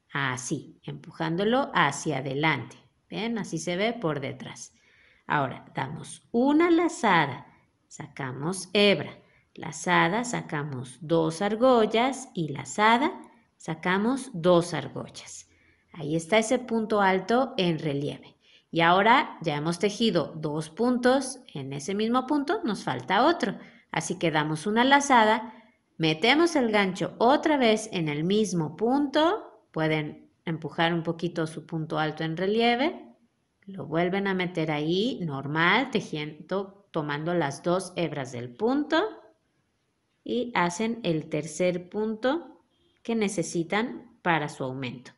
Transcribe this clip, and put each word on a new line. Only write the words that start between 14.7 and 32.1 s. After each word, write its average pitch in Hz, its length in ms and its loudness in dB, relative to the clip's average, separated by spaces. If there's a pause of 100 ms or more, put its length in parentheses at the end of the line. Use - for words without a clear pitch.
argollas. - 760 -10 (440)
Ahí 156 220 -6
está 165 240 2
ese 226 220 2
punto 226 400 0
alto 202 560 2
en 175 240 2
relieve. 143 560 -6 (340)
Y 165 120 2
ahora 202 600 4
ya 156 140 -2
hemos 160 240 -2
tejido 202 560 0
dos 156 340 -6
puntos. 247 720 2 (120)
En 135 200 -8
ese 190 240 -6
mismo 233 280 0
punto 294 380 0
nos 202 220 -4
falta 180 420 2
otro. 302 320 0 (320)
Así 170 260 -4
que 170 140 0
damos 151 380 0
una 226 160 2
lazada, 254 680 4 (440)
metemos 233 580 2
el 247 160 2
gancho 190 480 0
otra 294 380 4
vez 220 360 2
en 165 160 -2
el 147 140 -2
mismo 180 540 0
punto. 294 960 0
Pueden 156 580 -2 (140)
empujar 165 500 -2
un 170 80 -2
poquito 165 460 -4
su - 180 -12
punto 156 320 -4
alto 156 240 -2